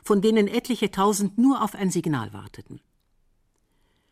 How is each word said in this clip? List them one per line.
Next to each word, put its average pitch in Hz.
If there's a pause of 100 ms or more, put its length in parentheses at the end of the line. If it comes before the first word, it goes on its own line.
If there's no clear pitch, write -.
von 208
denen 214
etliche 220
tausend 196
nur 254
auf 208
ein 196
Signal 143
warteten. 104 (1300)